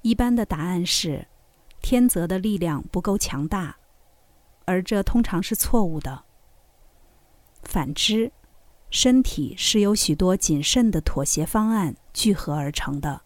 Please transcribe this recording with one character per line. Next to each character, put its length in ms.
一 120
般 200
的 100
答 180
案 220
是， 440
天 280
择 180
的 140
力 180
量 320
不 100
够 160
强 300
大， 300
而 180
这 180
通 220
常 180
是 140
错 300
误 160
的。 240
反 320
之， 380
身 320
体 340
是 220
由 160
许 200
多 220
谨 240
慎 300
的 100
妥 240
协 220
方 240
案 240
聚 220
合 200
而 180
成 280
的。 260